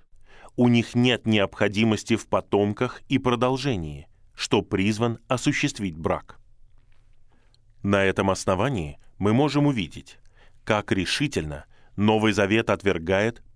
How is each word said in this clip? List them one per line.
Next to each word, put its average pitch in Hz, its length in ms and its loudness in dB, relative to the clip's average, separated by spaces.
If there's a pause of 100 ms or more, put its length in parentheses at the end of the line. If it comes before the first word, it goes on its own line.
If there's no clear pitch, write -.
(580)
у 120 100 4
них 120 260 2
нет 120 320 0
необходимости 107 920 0
в - 100 -14
потомках 104 800 -2
и 135 100 0
продолжении, 123 880 -2 (280)
что - 260 0
призван 107 680 -2
осуществить 120 680 -4
брак. 82 420 -6 (1400)
На 98 220 2
этом 95 260 0
основании 92 680 -2 (180)
мы - 160 2
можем 143 320 2
увидеть, 113 540 -4 (440)
как 104 280 0
решительно 87 760 -4 (300)
Новый 107 380 2
Завет 104 360 2
отвергает 95 720 0 (140)